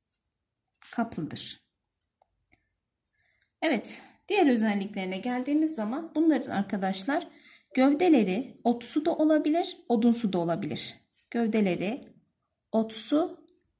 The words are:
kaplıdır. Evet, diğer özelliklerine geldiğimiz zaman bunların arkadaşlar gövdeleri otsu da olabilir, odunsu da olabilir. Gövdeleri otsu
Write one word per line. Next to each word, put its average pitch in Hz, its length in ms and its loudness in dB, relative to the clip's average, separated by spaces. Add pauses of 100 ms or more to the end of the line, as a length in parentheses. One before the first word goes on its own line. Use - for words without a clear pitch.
(800)
kaplıdır. - 800 -8 (2000)
Evet, - 400 -2 (260)
diğer 381 200 4
özelliklerine 202 680 0
geldiğimiz 254 580 -2
zaman 233 400 -6
bunların 302 360 2
arkadaşlar 196 760 -2 (460)
gövdeleri 269 920 4
otsu 240 420 -2
da 330 100 2
olabilir, 311 640 2 (120)
odunsu 233 440 2
da 185 40 0
olabilir. 165 580 -4 (360)
Gövdeleri 214 720 0 (680)
otsu 285 760 -2 (340)